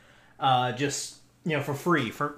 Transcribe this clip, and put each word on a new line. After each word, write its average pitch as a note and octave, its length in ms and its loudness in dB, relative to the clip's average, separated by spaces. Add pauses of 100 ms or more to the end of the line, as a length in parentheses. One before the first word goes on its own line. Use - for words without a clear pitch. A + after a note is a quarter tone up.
(400)
uh, B2+ 320 4
just, C#3 460 -4 (280)
you D#3+ 100 0
know, C#3 60 0
for C#3 140 -2
free, C#3+ 340 2
for, D3 280 -4